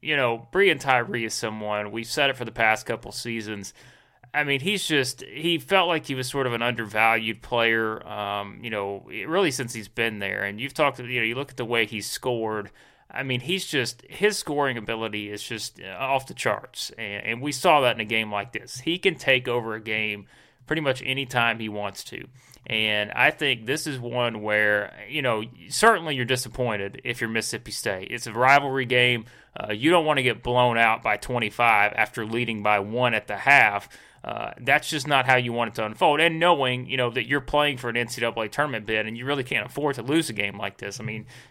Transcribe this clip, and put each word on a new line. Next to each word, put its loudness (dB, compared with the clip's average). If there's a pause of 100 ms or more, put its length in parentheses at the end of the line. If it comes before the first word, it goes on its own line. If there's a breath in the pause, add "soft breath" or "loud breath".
you -2
know, 0
Breein 4
Tyree 2
is -6
someone, -4
we've -8
said 2
it -2
for -6
the -10
past 2
couple -6
seasons, -8 (640 soft breath)
I 2
mean, 0
he's -2
just, 0
he -2
felt 2
like 0
he -4
was -4
sort -2
of -2
an -2
undervalued 0
player, 0
um, -6
you -8
know, -4
really 0
since -6
he's -12
been -4
there. -4
And -6
you've -8
talked, 0
you -4
know, 2
you -2
look -8
at -20
the -2
way 0
he's -8
scored. -4 (400 soft breath)
I -8
mean, -4
he's -4
just, -2
his 0
scoring -2
ability -6
is -10
just, -10
uh, -12
off -2
the -12
charts. -4
And, -8
and -4
we -4
saw 6
that 4
in -6
a -4
game -2
like -4
this. -12
He -2
can 2
take 2
over -2
a -10
game -4 (420 soft breath)
pretty -2
much 0
anytime 0
he -4
wants -6
to. -12 (400 loud breath)
And 0
I 4
think -2
this -2
is -6
one -4
where, 2 (140)
you -4
know, 0 (240)
certainly 4
you're 0
disappointed -2
if -4
you're -2
Mississippi -4
State. -4
It's -8
a -8
rivalry 4
game. 4 (280 loud breath)
Uh, -6
you 2
don't 6
wanna 2
get 0
blown 4
out 4
by 2
twenty-five 2
after 0
leading -4
by 4
one 0
at -2
the -6
half. 6 (340 loud breath)
Uh, -6
that's 2
just -4
not 4
how 8
you 2
want 0
it -16
to -2
unfold. 4
And 4
knowing, 4
you -6
know, 2
that -2
you're 0
playing 0
for -6
an -2
N 0
C -8
double -2
A -4
tournament -4
bid 0
and -8
you -8
really 0
can't -2
afford -2
to -8
lose 0
a -6
game -4
like -8
this. -10
I -12
mean, -10 (240 loud breath)